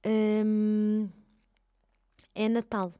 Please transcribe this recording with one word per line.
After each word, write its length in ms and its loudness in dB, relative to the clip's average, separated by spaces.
hum, 1040 0
é 140 -2
Natal. 520 -4